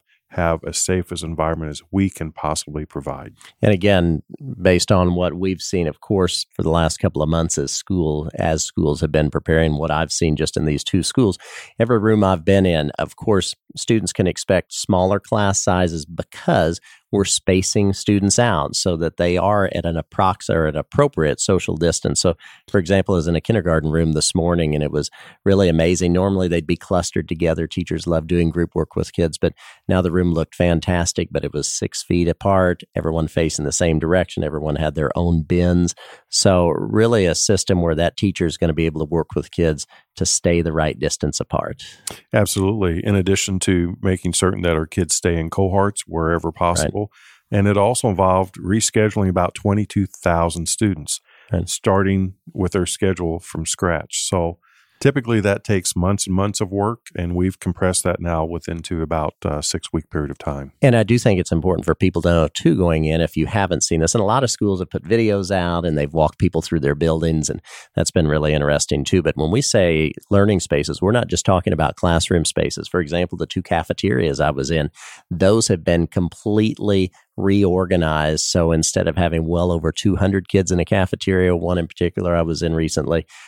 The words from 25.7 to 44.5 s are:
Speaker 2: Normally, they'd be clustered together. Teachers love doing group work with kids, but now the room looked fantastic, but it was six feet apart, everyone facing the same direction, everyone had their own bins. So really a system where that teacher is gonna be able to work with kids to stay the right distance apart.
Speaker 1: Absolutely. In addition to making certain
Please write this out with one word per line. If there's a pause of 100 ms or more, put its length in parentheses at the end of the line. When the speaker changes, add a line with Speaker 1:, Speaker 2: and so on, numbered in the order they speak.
Speaker 2:
Normally,
they'd
be
clustered
together.
Teachers
love
doing
group
work
with
kids,
but (340)
now
the
room
looked
fantastic,
but
it
was
six
feet
apart, (140)
everyone
facing
the
same
direction,
everyone
had
their
own
bins. (340)
So
really
a
system
where
that
teacher
is
gonna
be
able
to
work
with
kids (300)
to
stay
the
right
distance
apart. (500)
Speaker 1:
Absolutely.
In
addition
to
making
certain